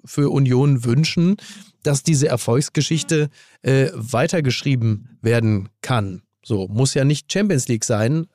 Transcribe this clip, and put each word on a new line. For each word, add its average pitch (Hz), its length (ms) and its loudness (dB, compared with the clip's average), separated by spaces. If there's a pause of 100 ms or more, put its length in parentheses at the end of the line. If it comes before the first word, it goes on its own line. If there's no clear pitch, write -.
für 143 280 -2
Union 135 520 2
wünschen, 160 540 2 (460)
dass 143 200 0
diese 147 240 2
Erfolgsgeschichte, 143 1040 -2 (320)
äh, 135 320 2
weitergeschrieben 123 1300 -2
werden 113 480 2 (120)
kann. 101 420 -4 (200)
So, 95 240 -4
muss 113 260 0
ja 135 120 0
nicht 143 260 -2
Champions 190 360 0
League 117 180 -2
sein, 123 500 0